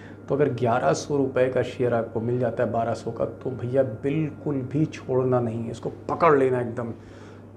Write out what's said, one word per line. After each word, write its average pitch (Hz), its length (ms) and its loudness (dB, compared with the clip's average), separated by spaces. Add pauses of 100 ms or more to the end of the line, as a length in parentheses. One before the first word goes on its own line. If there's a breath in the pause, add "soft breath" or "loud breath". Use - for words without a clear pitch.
(280 loud breath)
तो - 60 0
अगर 143 140 4
ग्यारह 123 440 2
सौ 147 240 -2
रुपये 131 320 2
का 127 140 2
share 120 320 0
आपको 113 260 0
मिल 120 180 0
जाता 120 260 0
है 110 60 0
बारह 117 240 0
सौ - 160 -6
का, 135 140 -2
तो - 260 -6
भैया 123 320 2
बिल्कुल 143 720 -2
भी 139 300 0
छोड़ना 127 560 2
नहीं 113 240 -2
है, 117 60 -6
इसको - 180 -6
पकड़ - 500 4
लेना 127 220 4
एकदम। 117 320 -4 (640 loud breath)